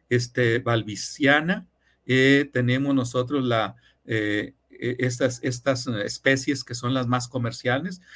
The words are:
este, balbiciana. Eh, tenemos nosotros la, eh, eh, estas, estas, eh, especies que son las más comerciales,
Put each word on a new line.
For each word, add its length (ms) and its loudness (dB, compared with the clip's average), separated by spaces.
este, 520 0
balbiciana. 1080 0
Eh, 480 4
tenemos 420 0
nosotros 480 -2
la, 320 0
eh, 480 -2
eh, 300 -6
estas, 440 0
estas, 440 -2
eh, 180 -2
especies 580 0
que 120 -10
son 180 -2
las 140 -2
más 200 0
comerciales, 720 -4